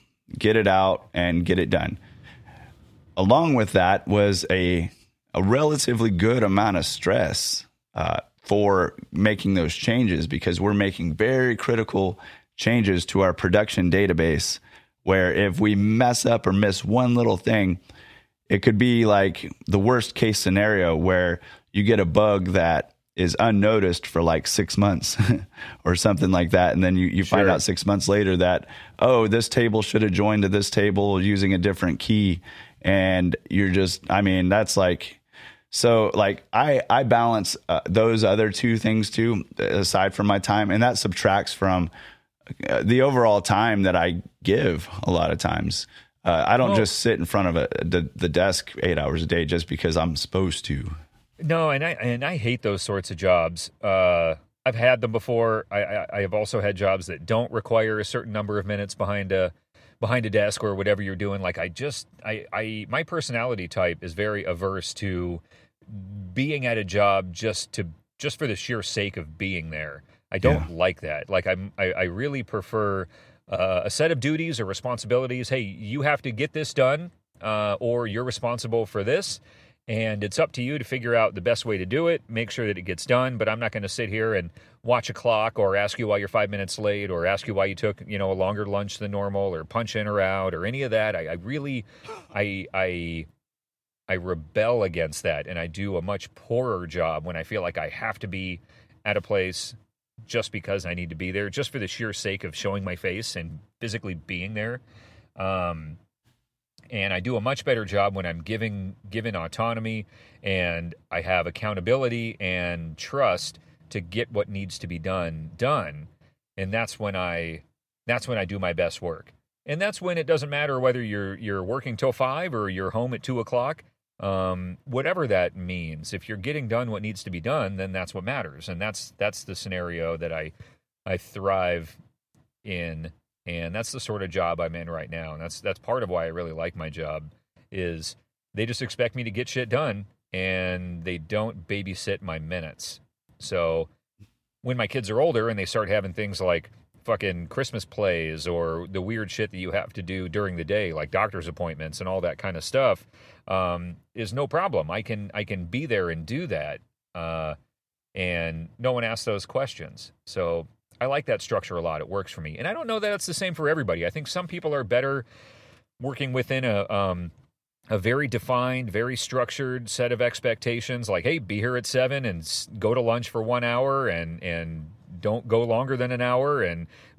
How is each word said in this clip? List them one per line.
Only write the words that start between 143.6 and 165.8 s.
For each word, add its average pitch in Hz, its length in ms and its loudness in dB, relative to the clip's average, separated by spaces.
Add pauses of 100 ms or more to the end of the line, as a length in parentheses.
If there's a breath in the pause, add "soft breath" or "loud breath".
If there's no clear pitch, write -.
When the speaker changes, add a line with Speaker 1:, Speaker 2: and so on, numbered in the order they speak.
Speaker 2:
when 123 160 -4
my 113 80 0
kids 101 240 -6
are 107 100 0
older 120 300 2
and 107 80 -4
they 95 80 -2
start 104 240 -2
having 98 240 0
things 101 260 -6
like 87 300 0 (340)
fucking 92 440 -4
Christmas 123 360 -6
plays 82 640 -2
or 85 460 -2
the 95 100 -4
weird 107 300 -6
shit 107 180 -4
that 92 80 -12
you 90 140 -6
have 98 220 -4
to 95 100 -10
do 92 260 -6
during 95 260 -4
the 85 80 -6
day, 95 300 -2
like 76 160 -6
doctor's 92 380 -2
appointments 80 520 -8
and 92 80 -8
all 95 140 -4
that 85 160 -4
kind 95 180 -8
of 80 80 -10
stuff, 131 440 0 (400 soft breath)
um, 87 480 -4 (180)
is 110 200 -8
no 139 120 -4
problem. 131 460 -2
I 104 100 -6
can, 104 320 -10
I 104 120 -6
can 90 200 -8
be 127 220 -6
there 95 240 -2
and 80 160 -8
do - 180 -6
that, 73 340 -6 (360)
uh, 82 400 -6 (580)
and 85 640 -4
no 127 140 -2
one 120 120 -2
asks 113 220 -4
those 104 220 -4
questions. - 640 -8 (160)
So 85 400 -4 (320)
I 123 80 -2
like 143 180 -2
that 110 160 -2
structure 95 360 -4
a 82 40 -4
lot. 80 180 -4
It - 80 -8
works 95 240 -6
for - 100 -14
me. 78 180 -10
And 135 80 -6
I 202 60 -4
don't 320 120 -8
know 226 140 -4
that 208 140 -2
it's 202 120 -6
the 175 80 -8
same 185 220 -4
for 156 120 -2
everybody. 101 380 0
I 85 60 -2
think 156 160 -10
some 180 180 -6
people 156 300 -6
are 139 80 -2
better 123 420 0 (760 soft breath)